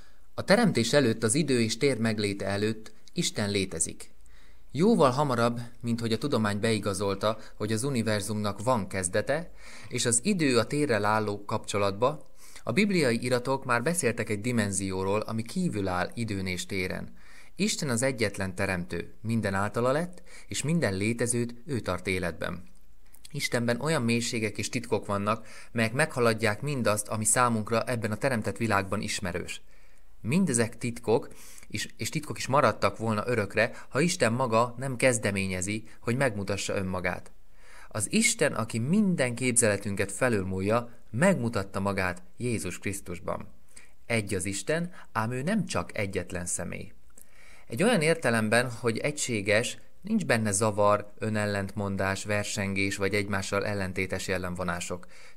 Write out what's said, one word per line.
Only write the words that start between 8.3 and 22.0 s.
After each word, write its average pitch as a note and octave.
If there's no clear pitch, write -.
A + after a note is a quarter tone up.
van A2
kezdete, G#2
és B2
az B2+
idő D#3+
a A2
térrel A#2
álló G#2
kapcsolatba, A2
a -
bibliai C#3+
iratok B2
már A#2+
beszéltek A#2+
egy G#2
dimenzióról, G2
ami A2
kívül A#2
áll F2+
időn G2+
és F#2
téren. F#2
Isten F3+
az A#2
egyetlen G#2
teremtő, F2+
minden G#2+
általa G#2+
lett, E3+
és -
minden C#3
létezőt A#2+
ő C3+
tart F2+